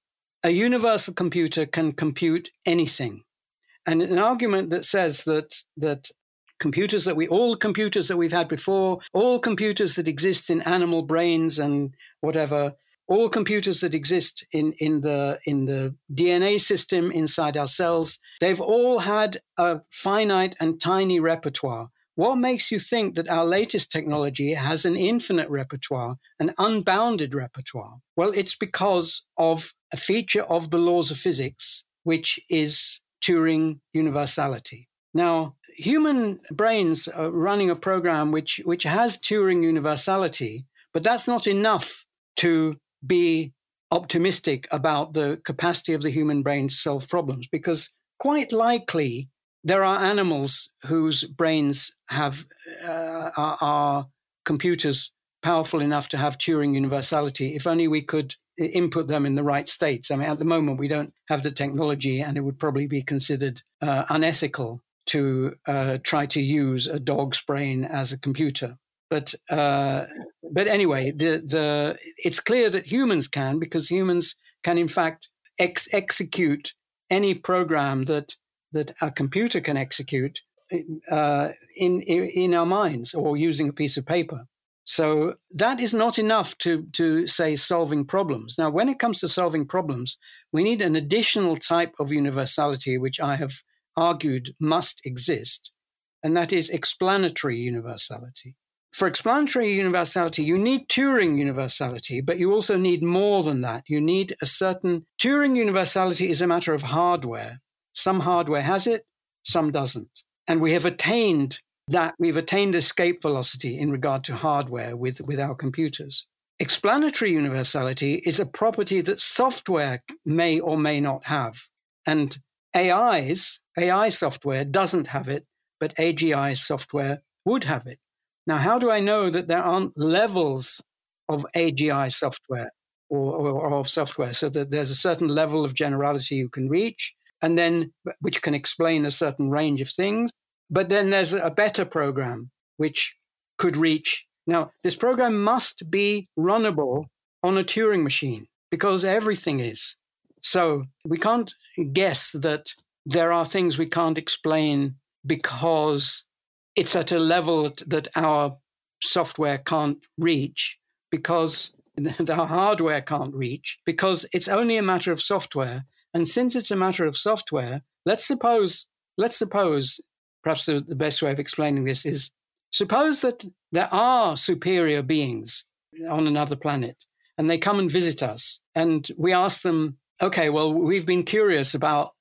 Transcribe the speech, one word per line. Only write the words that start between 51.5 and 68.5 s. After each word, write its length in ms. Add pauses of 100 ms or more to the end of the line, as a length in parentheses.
have, 380 (380)
uh, 520
are, 240
are 480 (360)
computers 680 (300)
powerful 380
enough 280
to 100
have 200
Turing 360
universality, 840
if 100
only 220
we 140
could 340 (240)
i-, 40
input 440
them 180
in 80
the 80
right 260
states. 420
I 60
mean, 120
at 100
the 60
moment, 340
we 100
don't 240 (160)
have 140
the 80
technology, 720
and 160
it 60
would 160
probably 280
be 160
considered, 600 (200)
uh, 260
unethical 720 (240)
to, 500 (100)
uh, 360
try 240
to 140
use 460
a 140
dog's 400
brain 440
as 280
a 60
computer. 580 (320)